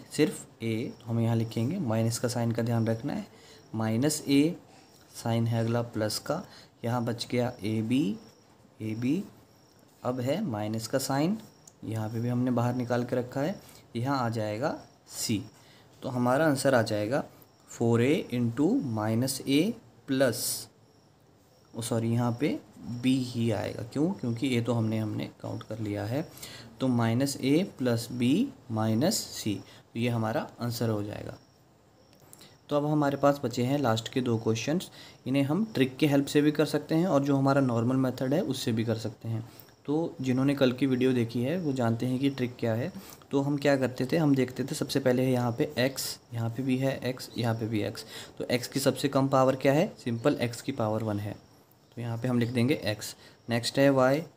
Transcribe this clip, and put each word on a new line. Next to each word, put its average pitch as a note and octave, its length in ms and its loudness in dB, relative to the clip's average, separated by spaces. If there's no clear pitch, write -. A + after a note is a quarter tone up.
सिर्फ - 520 -2
ए, A2+ 360 -2
तो - 60 -20
हम A#2 140 0
यहाँ A#2 160 2
लिखेंगे, A#2 440 0
माइनस A2+ 400 0
का B2 80 0
साइन A#2 240 -2
का A#2 120 0
ध्यान A2+ 240 0
रखना A2+ 260 -2
है, G#3 140 -6
माइनस A2+ 520 0
ए, D3 280 4
साइन A#2 320 0
है A2+ 120 0
अगला A#2 220 0
प्लस A2 380 -4
का, - 240 -4
यहाँ A#2 220 -2
बच A#2 260 -4
गया A#2+ 200 0
ए A2 180 -2
बी, D3 360 0
ए A2 140 -6
बी C3+ 280 -2
अब B2+ 140 -2
है C#3+ 260 -2
माइनस A2 420 -4
का C#3 120 0
साइन, D3+ 380 0
यहाँ A2 240 -4
पे A2+ 100 -6
भी A#2+ 100 0
हमने B2 220 2
बाहर A#2+ 240 2
निकाल A#2+ 280 0
के B2 120 -4
रखा B2 260 -2
है, F#3 140 -2
यहाँ C3 240 -2
आ A#2+ 100 0
जाएगा A2+ 460 -2
सी। - 320 -2
तो - 80 -8
हमारा B2+ 360 2
आंसर C3+ 300 4
आ A#2 60 6
जाएगा A2 420 0
फ़ोर A#2 320 4
ए D3 320 2
into B2 360 0
माइनस A2+ 560 -2
ए D#3 320 2
प्लस, C3 600 0
ओ A#2 80 -8
सॉरी, A2+ 300 0
यहाँ A#2+ 280 2
पे G3 200 0
बी C3 220 4
ही A#2 280 -2
आएगा। G#2 320 -4
क्यों? C#3+ 280 -2
क्योंकि B2+ 460 -2
ए A#2 40 2
तो A#2+ 120 0
हमने, A2 260 0
हमने A2 300 -4
काउंट A2+ 220 -8
कर A2 160 -10
लिया G2+ 260 -4
है। C3+ 200 -4
तो C3+ 80 0
माइनस A#2+ 500 2
ए D3 260 2
प्लस A#2+ 340 0
बी C3 360 2
माइनस A2 460 2
सी, - 360 -4
तो A#2+ 60 -6
ये A#2+ 100 0
हमारा A2+ 380 -2
आंसर A#2 280 -2
हो G#2+ 140 0
जाएगा। - 340 -10
तो D3 80 2
अब D3 80 2
हमारे D3 320 2
पास C#3+ 260 4
बचे A#2+ 200 0
हैं C3+ 140 2
लास्ट A2+ 360 0
के C3 80 0
दो A#2+ 160 2
क्वेश्चंस, A2+ 520 -2
इन्हें C#3 160 2
हम E3+ 300 0
ट्रिक C3 240 0
के D#3 100 4
हेल्प C#3 180 4
से D3 160 2
भी D3+ 100 4
कर D3+ 140 2
सकते D3 300 -2
हैं E3+ 120 4
और C#3 160 4
जो C#3+ 120 2
हमारा C#3 260 4
नॉर्मल A#2+ 360 2
मेथड C3 360 0
है E3+ 100 2
उससे - 280 -2
भी A2+ 140 0
कर A2+ 120 0
सकते A2 300 -8
हैं। A2+ 160 -4
तो D#3+ 360 -2
जिन्होंने C3 340 2
कल C3+ 160 6
की B2+ 140 0
वीडियो C3 280 4
देखी A#2+ 280 0
है C#3+ 160 0
वो D3+ 160 -2
जानते A#2 320 0
हैं B2+ 140 0
कि C#3 120 2
ट्रिक B2 280 -4
क्या A2+ 140 0
है। C3+ 180 -2
तो C#3 100 2
हम C#3+ 160 0
क्या C#3+ 200 4
करते B2+ 280 -2
थे, D#3+ 120 0
हम D3+ 180 4
देखते B2+ 280 0
थे - 120 -6
सबसे - 240 -2
पहले B2+ 240 2
है C3 80 2
यहाँ B2 200 2
पे A#2 260 -2
एक्स, - 400 -2
यहाँ A#2 160 -2
पे A#2 140 -6
भी B2+ 140 2
है C3+ 280 0
एक्स, B2+ 320 -6
यहाँ A#2 180 2
पे A2+ 120 -4
भी A2 160 0
एक्स। G#2+ 220 -6
तो - 80 -8
एक्स A#2+ 220 -2
की - 120 -4
सबसे B2+ 280 2
कम C3+ 200 2
पावर C3+ 280 4
क्या C3+ 180 4
है? E3+ 140 4
सिंपल B2+ 440 0
एक्स A#2 200 -4
की - 100 -6
पावर A2 320 -2
वन G#2 160 -2
है, G#2 160 -6
तो A#2 40 -8
यहाँ A#2 160 -6
पे A#2 100 -4
हम B2 120 2
लिख A#2 100 2
देंगे B2+ 360 2
एक्स। - 300 -6
नेक्स्ट A#2+ 300 -2
है C#3 120 8
वाई, C3+ 320 4